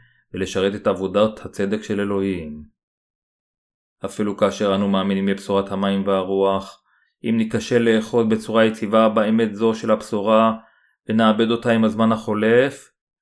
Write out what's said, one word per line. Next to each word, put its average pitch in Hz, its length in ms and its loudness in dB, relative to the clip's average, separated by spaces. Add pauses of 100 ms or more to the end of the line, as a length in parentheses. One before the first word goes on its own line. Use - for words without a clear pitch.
(340)
ולשרת 98 400 -2
את 104 120 -6
עבודת 98 580 0
הצדק 101 380 -4
של 101 180 -4
אלוהים. 92 640 -4 (1400)
אפילו 104 320 -6
כאשר 98 380 0
אנו 101 140 0
מאמינים 98 380 0
בבשורת 98 460 -2
המים 98 340 -2
והרוח, 98 760 0 (420)
אם 113 120 0
ניכשל 113 460 0
לאחוז 113 460 2
בצורה 110 360 2
יציבה 110 440 2
באמת 110 460 0
זו 110 200 0
של 110 160 -4
הבשורה 110 640 2 (520)
ונאבד 110 420 2
אותה 117 200 0
עם 113 140 4
הזמן 110 280 2
החולף, 113 800 0 (320)